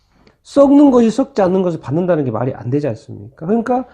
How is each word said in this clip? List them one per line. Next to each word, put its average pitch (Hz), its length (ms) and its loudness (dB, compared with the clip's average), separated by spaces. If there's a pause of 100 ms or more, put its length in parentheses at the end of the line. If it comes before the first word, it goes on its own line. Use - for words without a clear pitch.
(440)
썩는 285 480 4
것이 240 180 4
썩지 240 320 -2
않는 190 200 2
것을 170 180 -4
받는다는 160 460 -2
게 123 60 -6
말이 123 220 -4
안 - 160 -12
되지 143 200 -2
않습니까? 110 560 -14
그러니까 233 480 -2